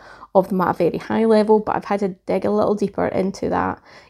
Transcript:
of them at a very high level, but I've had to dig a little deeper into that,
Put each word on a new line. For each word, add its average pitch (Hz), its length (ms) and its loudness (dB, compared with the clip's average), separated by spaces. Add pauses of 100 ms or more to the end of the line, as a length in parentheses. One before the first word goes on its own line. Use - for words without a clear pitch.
(340)
of 196 140 4
them 185 140 0
at - 120 0
a - 40 -8
very 170 200 0
high 220 280 -2
level, 214 340 4
but - 160 -2
I've - 80 -6
had 202 160 -4
to 202 80 -2
dig 185 360 -4
a 208 60 0
little 208 240 2
deeper 202 320 -2
into 190 440 -4
that, 180 300 -4 (300)